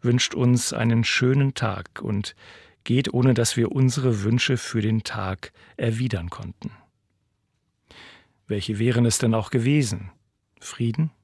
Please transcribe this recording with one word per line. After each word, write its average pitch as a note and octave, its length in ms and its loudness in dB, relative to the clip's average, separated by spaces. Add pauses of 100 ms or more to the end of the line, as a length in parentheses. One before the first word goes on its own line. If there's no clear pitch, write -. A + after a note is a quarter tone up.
wünscht B2 320 2
uns B2 400 2
einen A#2 300 2
schönen C3+ 520 2
Tag G2 460 -6
und G#2 340 -4 (500)
geht, B2+ 280 0
ohne B2+ 200 4
dass A2+ 240 0
wir A2+ 140 0
unsere B2+ 520 0
Wünsche A#2+ 340 0
für - 240 -4
den A2 220 0
Tag F#2+ 480 -8 (260)
erwidern A2+ 520 -2
konnten. - 420 -12 (1800)
Welche G#2 320 -4
wären A#2+ 260 4
es A2+ 120 2
denn A2+ 160 2
auch A2 160 0
gewesen? A2+ 640 0 (480)
Frieden? A#2+ 520 -2 (120)